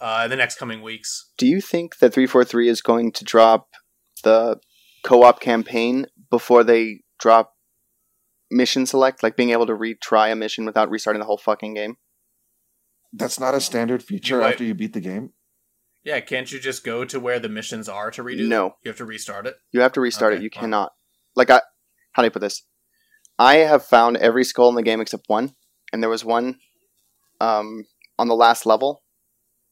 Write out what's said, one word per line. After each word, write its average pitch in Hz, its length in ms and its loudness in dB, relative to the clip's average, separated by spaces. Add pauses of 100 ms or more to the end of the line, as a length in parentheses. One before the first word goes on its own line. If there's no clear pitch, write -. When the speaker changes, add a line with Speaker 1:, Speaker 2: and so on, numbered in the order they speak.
Speaker 1:
uh, 113 240 -4
in 117 60 -6
the 131 60 -6
next 123 220 -4
coming 113 240 -12
weeks. - 560 -16
Speaker 2:
Do 123 80 2
you 170 140 2
think 170 380 -8
that 123 140 4
three 131 140 2
four 123 180 4
three 120 240 0
is 113 140 -2
going 117 300 0
to - 120 -12
drop 113 440 4 (560)
the 113 340 2 (460)
co-op 120 360 8
campaign 120 680 -2 (240)
before 120 340 4
they 113 360 0 (180)
drop - 340 4 (1000)
mission 127 340 0
select, 131 380 -2
like 110 140 -2
being 123 140 -2
able 117 160 0
to 113 80 -4
retry 110 560 -2
a 113 60 -4
mission 110 300 -8
without 110 240 -2
restarting 107 300 -4
the 107 60 -10
whole 104 120 -4
fucking 107 360 -6
game? 107 220 -10 (1160)
Speaker 3:
That's - 280 -8
not 131 140 -2
a 139 60 0
standard 120 420 -4
feature 101 340 -6
Speaker 1:
You 123 60 2
might 117 100 2
Speaker 3:
after 123 120 -6
you 110 100 -4
beat 107 180 -8
the 110 80 -8
game? 92 300 -10 (760)
Speaker 1:
Yeah, 147 160 -6
can't 127 320 -8
you 135 80 -14
just 127 240 -8
go 120 200 -6
to 131 140 -10
where 123 220 -4
the 113 80 -10
missions 107 400 -12
are 104 240 -10
to 127 100 -16
redo 120 240 -6
Speaker 2:
No. 110 200 0
Speaker 1:
it? 95 60 -8 (120)
You - 60 -10
have 107 80 -16
to 123 60 -14
restart 107 420 -14
it? 131 100 -14 (160)
Speaker 2:
You 120 80 0
have 127 120 4
to 135 80 -2
restart 110 340 0
Speaker 1:
Okay, 90 60 -6
Speaker 2:
it. 101 40 -10
You 107 100 -10
Speaker 1:
well. - 80 -16
Speaker 2:
cannot. 107 300 -4 (420)
Like, 127 160 2
I, 104 100 8 (520)
how 127 100 0
do 117 40 4
I 110 40 2
put - 120 -10
this? 101 200 -8 (760)
I 135 180 6
have 151 280 4
found 117 340 4
every 117 260 2
skull 123 240 4
in 120 80 2
the 117 60 -2
game 110 180 -2
except 110 280 -10
one, 117 260 -4 (380)
and 113 100 -4
there 113 80 -2
was 113 140 -6
one, 120 340 -4 (840)
um, 107 440 -4 (340)
on 120 100 -2
the 117 80 0
last 117 300 4
level, 123 360 0 (680)